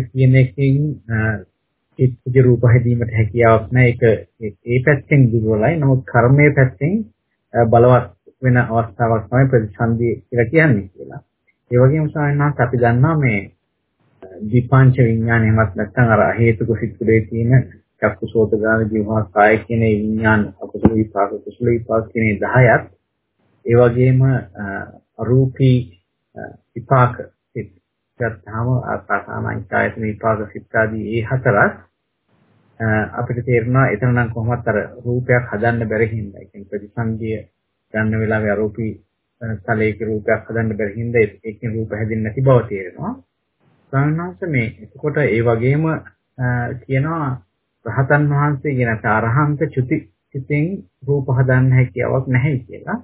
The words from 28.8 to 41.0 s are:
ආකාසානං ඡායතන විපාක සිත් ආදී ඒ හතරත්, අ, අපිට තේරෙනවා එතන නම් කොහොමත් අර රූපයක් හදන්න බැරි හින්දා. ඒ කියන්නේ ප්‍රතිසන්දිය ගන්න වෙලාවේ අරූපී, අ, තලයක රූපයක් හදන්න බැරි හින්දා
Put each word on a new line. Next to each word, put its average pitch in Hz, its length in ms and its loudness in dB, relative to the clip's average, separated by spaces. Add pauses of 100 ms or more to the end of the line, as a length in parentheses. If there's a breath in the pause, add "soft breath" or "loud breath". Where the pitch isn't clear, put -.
ආකාසානං 110 800 -8
ඡායතන 107 380 -4
විපාක 107 460 -4
සිත් - 280 -14
ආදී 110 340 -2
ඒ 113 140 -2
හතරත්, 131 500 0 (1040)
අ, 113 60 -4 (280)
අපිට 120 280 -6
තේරෙනවා 123 460 2
එතන 107 260 0
නම් 120 160 0
කොහොමත් 117 380 -4
අර 107 100 0 (200)
රූපයක් 123 480 0
හදන්න 117 440 -2
බැරි 110 180 0
හින්දා. 107 340 -10
ඒ - 60 -20
කියන්නේ 101 220 -20
ප්‍රතිසන්දිය 110 680 -8 (560)
ගන්න 110 260 0
වෙලාවේ 107 320 -2
අරූපී, 107 400 -4 (500)
අ, 113 40 -10 (160)
තලයක 107 400 -2
රූපයක් 107 420 -2
හදන්න 113 300 -4
බැරි 104 220 -6
හින්දා 117 260 0